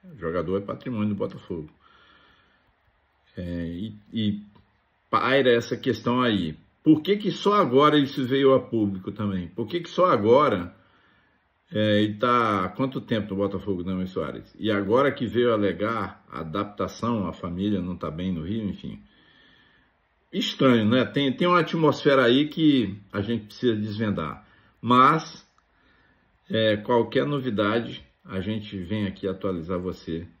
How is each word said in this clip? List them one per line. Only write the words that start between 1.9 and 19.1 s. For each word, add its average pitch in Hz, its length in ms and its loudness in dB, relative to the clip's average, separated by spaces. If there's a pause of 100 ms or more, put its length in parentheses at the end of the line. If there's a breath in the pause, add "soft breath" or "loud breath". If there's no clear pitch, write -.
É, 87 300 -6
e, 95 280 -8 (200)
e 107 280 -2 (680)
paira 127 400 2
essa 117 260 2
questão 123 460 -2
aí. 92 340 0 (260)
Por 151 200 6
que 202 160 2
que 208 120 -2
só 202 220 0
agora 151 460 6
isso 135 260 0
veio 135 300 4
a 127 60 4
público 104 520 -2
também? 98 360 -4
Por 113 180 -8
que 170 140 -6
que 165 100 -14
só 180 160 2
agora, 113 680 4 (960 soft breath)
é, 107 300 2
e 107 140 0
tá 110 500 2
há 90 60 -4
quanto 131 280 -4
tempo 104 360 -4
no - 20 -4
Botafogo, 98 480 -4
Damian 92 220 -4
Soares? 71 520 -8
E 107 120 -2
agora 107 420 2
que - 140 -6
veio 117 260 2
alegar 101 800 -2
a 67 100 -10
adaptação, 101 840 -4
a 80 80 -6
família 92 480 -4
não 87 120 -6
tá 82 160 -8
bem 90 220 -4
no 80 100 -4
Rio, 104 280 -6
enfim. - 320 -12 (1300 soft breath)